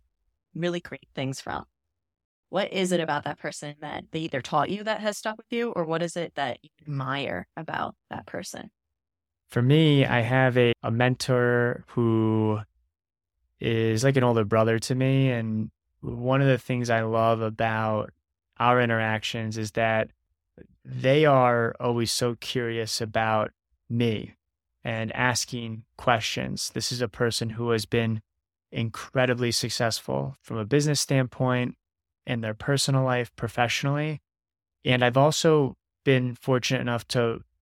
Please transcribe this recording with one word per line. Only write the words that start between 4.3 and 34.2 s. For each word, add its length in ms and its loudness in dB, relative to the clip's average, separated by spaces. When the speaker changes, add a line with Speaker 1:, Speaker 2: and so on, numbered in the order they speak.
Speaker 1:
taught 300 0
you 120 -6
that 180 -4
has 180 -4
stuck 180 -6
with 140 -20
you, 200 -2
or 140 -4
what 180 -2
is 140 -4
it 180 -6
that 280 -4
you 80 -20
admire 640 -6
about 380 -6
that 160 -10
person? 440 -12
Speaker 2:
For 140 -2
me, 420 6
I 180 2
have 360 2
a, 140 6
a 80 -4
mentor 1000 2
who 720 2
is 420 0
like 140 4
an 80 4
older 200 4
brother 340 2
to 160 -4
me. 360 2
And 400 -4
one 400 -2
of 80 4
the 80 4
things 320 -4
I 140 2
love 400 2
about 680 -2
our 220 4
interactions 800 -2
is 140 -6
that 380 0
they 420 2
are 520 4
always 320 0
so 260 -2
curious 640 -4
about 500 0
me 460 -2
and 320 -6
asking 680 -2
questions. 720 -2
This 200 -6
is 120 -4
a 60 0
person 420 -2
who 200 -4
has 140 0
been 380 0
incredibly 800 -2
successful 880 -4
from 160 -10
a 80 -4
business 360 0
standpoint 760 -2
in 140 -4
their 140 -4
personal 480 0
life, 340 -2
professionally. 840 -2